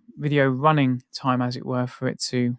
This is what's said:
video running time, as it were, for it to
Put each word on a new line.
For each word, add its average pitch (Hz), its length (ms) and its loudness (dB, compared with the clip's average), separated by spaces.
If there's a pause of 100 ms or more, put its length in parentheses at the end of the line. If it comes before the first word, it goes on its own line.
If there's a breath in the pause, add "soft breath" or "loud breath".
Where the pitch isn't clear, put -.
(160)
video 143 320 2
running 131 540 2 (120)
time, 127 280 -2
as 123 140 -4
it - 100 -10
were, 123 200 -2
for 127 220 -6
it - 120 -6 (100)
to 123 280 0